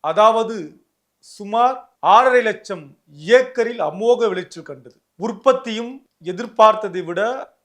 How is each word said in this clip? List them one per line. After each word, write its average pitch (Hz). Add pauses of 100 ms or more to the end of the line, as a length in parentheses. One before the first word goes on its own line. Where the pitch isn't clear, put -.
அதாவது 220 (720)
சுமார் 233 (360)
ஆறரை 247
லட்சம் 196 (540)
ஏக்கரில் 240
அமோக 233
விளைச்சல் 180
கண்டது. 131 (240)
உற்பத்தியும் 233 (420)
எதிர்பார்த்ததை 214
விட 175 (440)